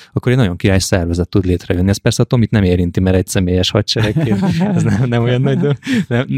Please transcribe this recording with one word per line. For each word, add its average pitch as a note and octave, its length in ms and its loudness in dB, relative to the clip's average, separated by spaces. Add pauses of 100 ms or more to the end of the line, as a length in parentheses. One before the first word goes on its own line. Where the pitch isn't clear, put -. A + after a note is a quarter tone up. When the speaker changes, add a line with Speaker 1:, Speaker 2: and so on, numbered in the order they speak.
(120)
Speaker 1:
akkor - 200 -2
egy C3 60 2
nagyon F#2 180 0
király F#2+ 220 2
szervezet F2 500 0
tud G2 160 0
létrejönni. F2+ 440 0
Ez G2 80 2
persze - 260 -2
a A#2 40 0
Tomit A#2 240 0
nem G#2+ 120 2
érinti, F2+ 380 0
mert F#2 160 2
egy F#2 100 0
személyes F2+ 440 0
hadseregként A2 720 0 (180)
Speaker 2:
<laughs> G3 160 0
Speaker 1:
ez E3 60 2
nem, B2+ 260 0
nem A#2 140 0
olyan B2 180 0
nagy, C3+ 180 0
de C#3+ 180 0 (320)
nem, B2 180 -2 (120)